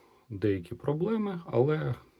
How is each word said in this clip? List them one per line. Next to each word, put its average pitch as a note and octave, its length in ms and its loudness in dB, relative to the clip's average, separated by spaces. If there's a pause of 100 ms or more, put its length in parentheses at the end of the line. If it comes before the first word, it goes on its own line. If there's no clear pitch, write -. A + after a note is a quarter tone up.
(300)
деякі G2 460 -2
проблеми, F#3 720 -2
але C#3+ 500 2 (240)